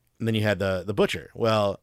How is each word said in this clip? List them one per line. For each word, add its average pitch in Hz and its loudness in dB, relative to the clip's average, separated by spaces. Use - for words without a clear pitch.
and 113 -4
then 113 0
you 107 0
had 107 2
the, 95 -2
the 101 -6
butcher. 107 -2
Well, 107 2